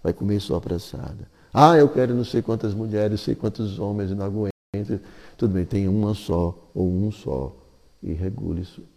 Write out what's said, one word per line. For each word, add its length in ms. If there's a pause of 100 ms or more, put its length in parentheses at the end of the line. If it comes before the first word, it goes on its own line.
Vai 120
comer 260
só 160
a 60
pressada. 640 (260)
"Ah, 240
eu 120
quero 260
não 80
sei 180
quantas 320
mulheres, 380
não 60
sei 180
quantos 420
homens, 320
eu 60
não 100
aguento." 760 (360)
Tudo 160
bem, 120
tem 220
uma 260
só, 440 (160)
ou 160
um 220
só, 420 (480)
e 120
regule 520
su-, 180 (140)